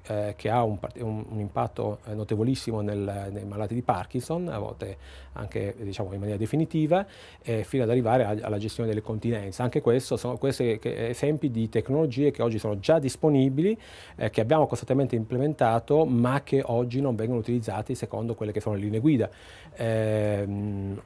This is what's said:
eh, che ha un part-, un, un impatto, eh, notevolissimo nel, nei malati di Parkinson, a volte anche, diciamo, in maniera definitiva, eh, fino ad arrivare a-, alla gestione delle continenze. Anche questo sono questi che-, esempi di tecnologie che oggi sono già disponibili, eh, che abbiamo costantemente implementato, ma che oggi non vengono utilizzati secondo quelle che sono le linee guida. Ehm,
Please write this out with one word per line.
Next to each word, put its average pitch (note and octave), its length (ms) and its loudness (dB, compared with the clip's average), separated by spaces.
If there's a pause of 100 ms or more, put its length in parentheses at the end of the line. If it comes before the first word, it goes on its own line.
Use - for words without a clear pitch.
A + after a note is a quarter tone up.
eh, G#2 340 -4
che G#2+ 120 -4
ha A#2+ 140 4
un G#2+ 160 0
part-, - 220 -10
un, A2 280 -4
un A2 100 -6
impatto, G#2+ 640 -4
eh, A2 80 -8
notevolissimo A2 640 -2
nel, G2+ 540 -4
nei G#2 100 -8
malati G2+ 300 -6
di B2 80 -2
Parkinson, B2+ 640 -2
a C#3 100 -6
volte G2+ 400 -8 (360)
anche, G#2 440 -6
diciamo, G2 360 -6
in G2 60 -6
maniera G#2 180 -2
definitiva, D#3 680 2 (360)
eh, A2 240 -2
fino C3 180 0
ad A2 60 2
arrivare B2 340 4
a-, G#2 180 0
alla G#2 160 -2
gestione A2 300 -4
delle G#2+ 140 0
continenze. G#2+ 600 -4
Anche B2 200 0
questo A#2+ 340 2
sono B2 220 -4
questi B2 420 0
che-, A#2 300 -4
esempi C#3+ 420 0
di A2+ 160 0
tecnologie C3+ 640 2
che - 100 -6
oggi A2+ 180 0
sono G#2 200 -2
già D#3+ 180 6
disponibili, C#3+ 800 4 (380)
eh, A2 140 -2
che - 100 0
abbiamo C3+ 280 4
costantemente B2+ 500 0
implementato, B2+ 880 2
ma B2+ 380 2
che C3+ 220 2
oggi B2 360 0
non C3 140 0
vengono A#2 240 -2
utilizzati A2 540 -2
secondo A2+ 420 -4
quelle G#2 180 -4
che G#2 80 -2
sono G#2 140 -2
le G2 60 -2
linee G#2 200 0
guida. C3+ 280 4 (460)
Ehm, G#2 1300 0